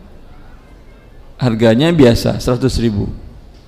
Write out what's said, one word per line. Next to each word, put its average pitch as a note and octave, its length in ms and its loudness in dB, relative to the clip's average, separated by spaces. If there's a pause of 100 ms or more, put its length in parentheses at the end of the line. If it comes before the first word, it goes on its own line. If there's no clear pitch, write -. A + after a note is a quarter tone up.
(1400)
Harganya A#2 520 2
biasa, A#2 480 2
seratus B2 400 -2
ribu. G#2 320 -4 (560)